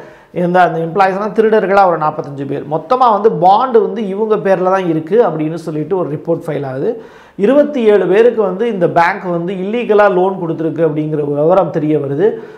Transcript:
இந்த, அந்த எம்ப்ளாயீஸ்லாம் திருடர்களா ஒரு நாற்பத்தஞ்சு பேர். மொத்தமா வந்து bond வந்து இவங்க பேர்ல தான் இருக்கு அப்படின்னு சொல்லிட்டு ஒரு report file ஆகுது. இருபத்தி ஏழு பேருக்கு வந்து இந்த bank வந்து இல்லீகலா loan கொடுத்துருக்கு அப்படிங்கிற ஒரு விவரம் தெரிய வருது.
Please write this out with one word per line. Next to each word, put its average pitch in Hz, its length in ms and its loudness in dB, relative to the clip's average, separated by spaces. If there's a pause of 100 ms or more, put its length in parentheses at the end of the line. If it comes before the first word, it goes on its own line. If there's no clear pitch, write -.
(320)
இந்த, 180 300 2
அந்த 165 160 2
எம்ப்ளாயீஸ்லாம் 190 560 0
திருடர்களா 208 520 4
ஒரு 170 120 2
நாற்பத்தஞ்சு 147 480 -6
பேர். 139 240 -6
மொத்தமா 233 420 0
வந்து 202 200 2
bond 202 440 2
வந்து 202 320 0
இவங்க 214 280 -2
பேர்ல 185 280 0
தான் 185 220 0
இருக்கு 165 360 0
அப்படின்னு 156 320 -2
சொல்லிட்டு 165 440 -6
ஒரு 156 120 -4
report 165 360 -4
file 143 200 -6
ஆகுது. 139 360 -6 (340)
இருபத்தி 277 460 2
ஏழு 208 240 4
பேருக்கு 220 360 4
வந்து 196 300 -2
இந்த 175 160 0
bank 170 360 0
வந்து 175 300 -4
இல்லீகலா 208 580 2
loan 185 220 0
கொடுத்துருக்கு 160 540 -2
அப்படிங்கிற 151 260 -4
ஒரு 147 280 -2
விவரம் 175 280 4
தெரிய 151 280 0
வருது. 139 320 0 (280)